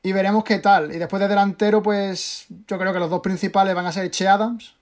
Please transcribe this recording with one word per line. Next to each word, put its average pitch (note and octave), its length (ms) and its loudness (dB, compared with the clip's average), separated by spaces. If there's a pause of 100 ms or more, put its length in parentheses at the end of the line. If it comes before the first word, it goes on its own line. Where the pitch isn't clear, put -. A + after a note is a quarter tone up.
y F#3+ 80 -2
veremos G3 320 2
qué G#3 160 0
tal. F#3+ 340 4
Y E3 60 -8
después E3+ 200 -4
de G3+ 80 2
delantero, G3+ 540 2
pues, G3 640 -4 (220)
yo G3 100 -6
creo F#3 160 -2
que F3+ 60 -4
los E3+ 100 -2
dos F3+ 120 -4
principales F#3+ 520 0
van F3+ 140 -2
a F3 40 -4
ser F3+ 200 -6
Che F#3 160 -2
Adams A3 540 0